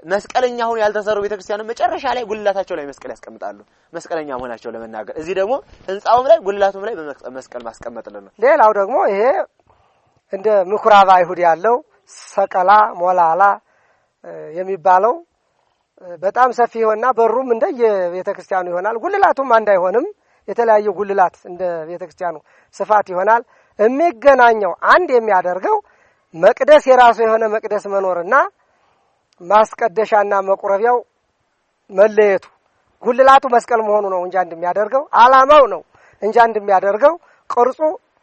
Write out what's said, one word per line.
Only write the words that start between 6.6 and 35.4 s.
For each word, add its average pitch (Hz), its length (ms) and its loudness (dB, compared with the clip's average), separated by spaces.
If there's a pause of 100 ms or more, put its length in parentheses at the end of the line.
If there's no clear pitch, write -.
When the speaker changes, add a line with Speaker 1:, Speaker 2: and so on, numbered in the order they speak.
Speaker 1:
ላይ - 100 -8
በመስቀ-፣ 147 360 -14
መስቀል 127 320 -16
ማስቀመጥልን 113 600 -16
ነው። 98 180 -20
Speaker 2:
ሌላው 254 320 4
ደግሞ 202 240 -2 (100)
ይሄ 202 140 -2 (1120)
እንደ 196 140 -6 (180)
ምኩራብ 196 440 4
አይሁድ 180 300 2
ያለው 175 360 2 (520)
ሰቀላ 196 440 0 (240)
ሞላላ፣ 175 460 0 (800)
እ፣ 170 80 -20 (220)
የሚባለው፣ 190 600 0 (800)
እ፣ 175 220 -20
በጣም 202 340 0
ሰፊ 233 240 -2
ይሆንና 220 360 -2
በሩም 233 380 0
እንደየ 247 320 -4 (280)
ቤተክርስቲያኑ 185 580 -6
ይሆናል። 185 300 -6
ጉልላቱም 330 540 0
አንድ 220 180 2
አይሆንም። 196 380 0 (400)
የተለያየ 214 440 0
ጉልላት 196 520 -2
እንደ 180 180 -14 (220)
ቤተክርስቲያኑ 170 520 -12 (400)
ስፋት 202 320 0
ይሆናል። 196 340 0 (380)
የሚገናኘው 240 920 2 (140)
አንድ 302 240 4
የሚያደርገው 208 680 0 (580)
መቅደስ 247 500 4
የራሱ 247 340 6
የሆነ 220 300 0
መቅደስ 208 380 -6
መኖርና 190 480 -2 (1080)
ማስቀደሻና 208 1000 0
መቁረቢያው 196 560 -2 (920)
መለየቱ፣ 208 560 2 (580)
ጉልላቱ 262 460 4
መስቀል 240 320 0
መሆኑ 208 280 -2
ነው 185 120 -4
እንጂ 180 160 -8
አንድ 175 160 -2
የሚያደርገው፣ 190 500 -4 (100)
ዓላማው 269 540 6